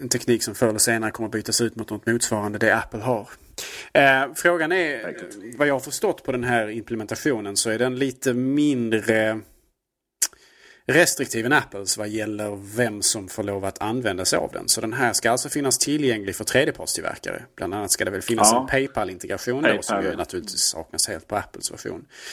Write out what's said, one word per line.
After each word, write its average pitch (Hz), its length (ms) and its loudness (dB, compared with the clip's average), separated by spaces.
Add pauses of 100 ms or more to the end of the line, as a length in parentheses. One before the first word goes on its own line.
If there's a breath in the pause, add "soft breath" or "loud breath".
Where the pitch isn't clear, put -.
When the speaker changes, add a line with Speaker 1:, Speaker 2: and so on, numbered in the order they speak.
Speaker 1:
en 131 80 -8
teknik 120 340 2
som 107 120 -4
förr 117 140 4
eller 107 100 0
senare 113 320 2
kommer 110 160 -4
att 104 60 -8
bytas 110 280 -2
ut 113 160 0
mot 110 140 -8
något 104 160 -8
motsvarande 107 520 0
det 107 180 4
Apple 113 240 -4
har. 113 280 0 (640 loud breath)
Eh, 139 420 6
frågan 170 380 2
är, 151 300 0
Speaker 2:
Säkert. 92 320 -10 (240)
Speaker 1:
vad 147 100 6
jag 139 60 6
har 127 60 2
förstått 165 440 -2
på 135 80 -2
den 123 120 -2
här 117 260 2
implementationen 110 840 -2
så 113 140 2
är 110 80 0
den 127 200 2
lite 131 360 0
mindre 113 1080 2 (1500 soft breath)
restriktiv 131 600 4
än 135 60 2
Apples 101 460 0
vad 107 100 -4
gäller 104 680 -6
vem 107 260 0
som 95 260 -2
får - 140 -6
lov 101 220 -4
att 95 180 -6
använda 104 420 -2
sig - 140 2
av - 140 -2
den. - 160 -6
Så - 120 -4
den 113 120 -4
här 120 200 0
ska - 180 2
alltså 127 180 0
finnas 139 300 0
tillgänglig 120 580 0
för - 80 -8
tredjepartstillverkare. 90 960 -2 (140)
Bland 92 180 -6
annat 101 160 -6
ska - 140 2
det 95 60 0
väl 95 120 -4
finnas 110 300 4
Speaker 2:
Ja. 123 80 2
Speaker 1:
en 135 60 -4
PayPal-integration 123 960 -2
då, 127 60 4
Speaker 2:
PayPal, 104 160 2
Speaker 1:
som 101 180 0
ju 95 60 -2
Speaker 2:
ja. 82 80 -4
Speaker 1:
naturligtvis 87 440 -6
saknas - 480 -2
helt 85 200 -8
på 107 80 -2
Apples - 360 -6
version. - 340 -10 (260 loud breath)